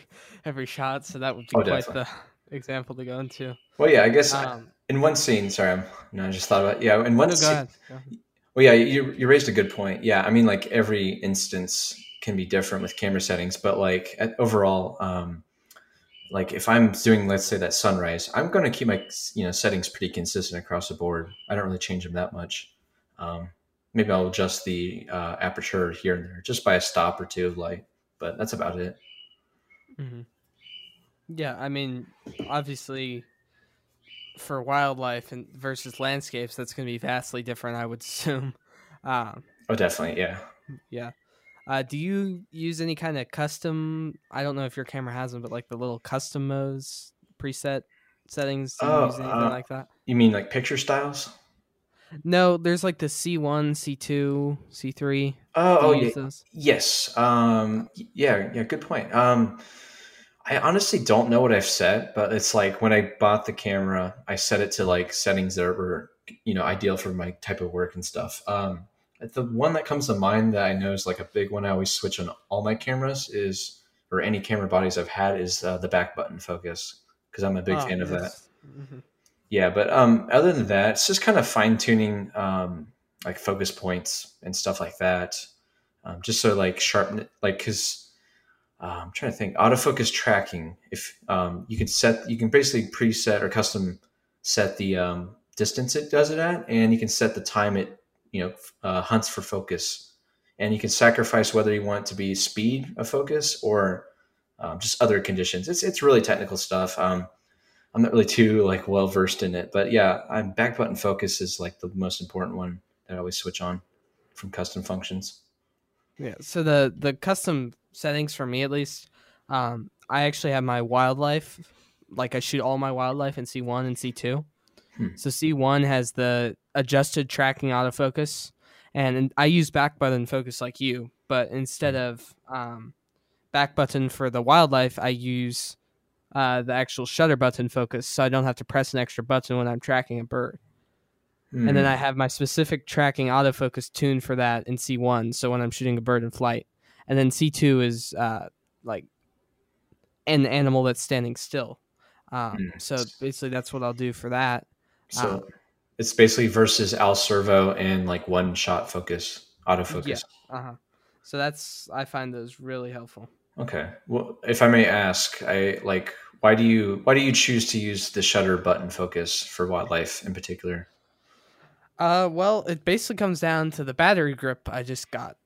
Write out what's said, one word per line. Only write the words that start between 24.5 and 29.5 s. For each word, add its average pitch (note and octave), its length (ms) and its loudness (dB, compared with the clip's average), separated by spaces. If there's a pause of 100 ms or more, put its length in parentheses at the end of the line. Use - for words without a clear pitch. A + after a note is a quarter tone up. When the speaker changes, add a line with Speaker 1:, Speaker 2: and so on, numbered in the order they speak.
Speaker 2:
the, F2+ 460 -6
uh, F2 300 -6
aperture F2+ 520 -2
here F2+ 240 -2
and F2 80 -8
there F2+ 200 -16
just B2 200 -4
by F#2+ 100 6
a F2 60 4
stop - 400 0
or F2 60 -8
two F2+ 200 -2
of F2 120 -4
light, E2+ 280 -8 (320)
but E2+ 200 -8
that's A2 140 -4
about F2+ 260 -4
it. F2+ 180 -6 (1000)